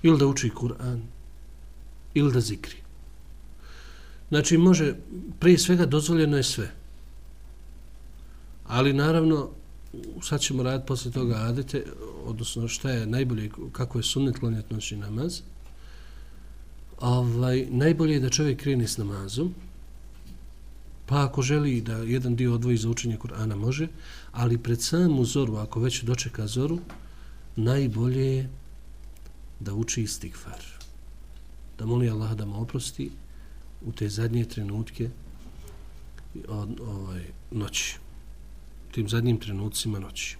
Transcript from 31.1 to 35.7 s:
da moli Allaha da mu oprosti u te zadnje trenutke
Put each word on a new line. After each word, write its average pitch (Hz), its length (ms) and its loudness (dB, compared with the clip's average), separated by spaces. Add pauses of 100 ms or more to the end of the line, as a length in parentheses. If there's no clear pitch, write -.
da 110 80 -4
moli 120 240 4
Allaha 110 240 0
da 107 120 -4
mu 101 160 -4
oprosti - 480 -4 (760)
u 113 60 -6
te 104 160 -2
zadnje 113 360 0
trenutke 110 680 -4 (1400)